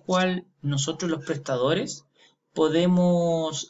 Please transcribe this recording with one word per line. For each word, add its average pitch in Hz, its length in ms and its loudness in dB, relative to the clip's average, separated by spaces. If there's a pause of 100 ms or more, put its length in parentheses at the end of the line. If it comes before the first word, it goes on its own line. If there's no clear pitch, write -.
cuales 185 440 0 (180)
nosotros 147 480 -2
los 151 120 -4
prestadores 151 800 -4 (500)
podemos, 170 1160 2